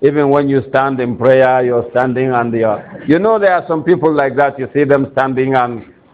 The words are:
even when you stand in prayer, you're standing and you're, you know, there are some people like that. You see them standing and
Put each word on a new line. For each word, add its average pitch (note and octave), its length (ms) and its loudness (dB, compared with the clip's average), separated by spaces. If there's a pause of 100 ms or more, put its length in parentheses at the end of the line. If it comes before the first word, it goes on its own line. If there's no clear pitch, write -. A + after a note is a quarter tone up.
even C#3+ 280 2
when C#3+ 180 2
you C#3 200 0
stand C3+ 320 -2
in A#2+ 160 -4
prayer, B2+ 480 4
you're A#2+ 260 0
standing B2+ 400 -2
and A#2+ 240 -2
you're, A2 260 -2 (280)
you D#3 100 4
know, G#3+ 200 2
there G3 160 2
are E3+ 120 -2
some D#3+ 160 -4
people D#3+ 300 2
like C3+ 240 0
that. C#3 220 0
You C3 140 -6
see C#3+ 120 2
them C3+ 280 0
standing C3 440 -2
and A#2+ 260 -2 (320)